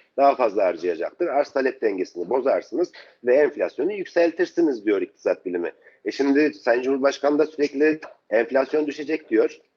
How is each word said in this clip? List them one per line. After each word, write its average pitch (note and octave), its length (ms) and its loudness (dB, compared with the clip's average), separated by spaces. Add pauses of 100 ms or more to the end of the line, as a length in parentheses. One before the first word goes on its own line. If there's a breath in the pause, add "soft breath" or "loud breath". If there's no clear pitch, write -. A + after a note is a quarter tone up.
(180 soft breath)
daha C#3 180 4
fazla G#2+ 300 0
harcayacaktır. E2+ 640 -4
Arz C#3+ 240 -2
talep C3 300 -2
dengesini F2+ 480 -4
bozarsınız B2+ 640 -2 (320 loud breath)
ve B2 120 4
enflasyonu C#3 580 0
yükseltirsiniz E3+ 920 0
diyor G2+ 160 2
iktisat - 440 -4
bilimi. F2 260 -4 (340 soft breath)
E - 60 -4
şimdi C#3 420 2
Sayın B2 280 0
Cumhurbaşkanı C#3 580 0
da D#3 60 4
sürekli D3 540 0 (300)
enflasyon C3 580 0
düşecek D3 420 -8
diyor. A2+ 280 0 (200)